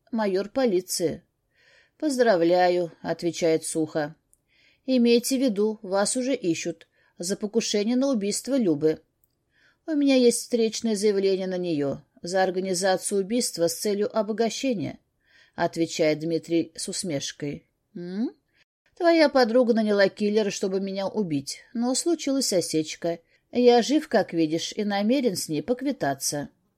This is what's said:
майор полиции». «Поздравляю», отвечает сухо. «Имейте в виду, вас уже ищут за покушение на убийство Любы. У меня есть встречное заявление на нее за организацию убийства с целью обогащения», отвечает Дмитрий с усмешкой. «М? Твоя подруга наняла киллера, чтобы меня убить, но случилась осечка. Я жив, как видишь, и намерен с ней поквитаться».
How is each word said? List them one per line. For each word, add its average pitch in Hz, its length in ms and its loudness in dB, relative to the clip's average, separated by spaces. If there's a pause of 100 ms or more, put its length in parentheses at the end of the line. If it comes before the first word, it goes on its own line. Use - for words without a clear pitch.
(120)
майор 202 380 -2
полиции». 180 720 -2 (760)
«Поздравляю», 180 920 4 (100)
отвечает 165 640 0
сухо. 156 500 -4 (720)
«Имейте 240 520 4
в - 20 -2
виду, 214 420 0
вас 196 340 -2
уже 254 180 -2
ищут 165 520 -4 (320)
за 185 180 -4
покушение 214 600 -2
на 269 140 0
убийство 214 460 -2
Любы. 156 440 0 (840)
У 330 60 -4
меня 277 240 4
есть 240 240 4
встречное 220 560 -2
заявление 196 500 0
на 185 120 -4
нее 151 440 -4 (200)
за 185 200 0
организацию 185 800 -2
убийства 190 480 -2
с 170 60 -2
целью 202 420 -4
обогащения», 214 840 -2 (560)
отвечает 165 680 0
Дмитрий 165 540 -2
с - 140 -10
усмешкой. 151 800 -8 (280)
«М? 190 400 -6 (600)
Твоя 330 320 4
подруга 247 460 4
наняла 208 340 4
киллера, 208 420 0
чтобы 190 300 -4
меня 196 260 -6
убить, 160 540 -4 (140)
но 240 200 -2
случилась 277 580 -2
осечка. 170 640 -2 (340)
Я 240 300 6
жив, 285 260 0
как 190 240 0
видишь, 160 420 0
и 214 100 -4
намерен 208 520 0
с - 120 -8
ней 151 140 -2
поквитаться». 151 880 -4 (300)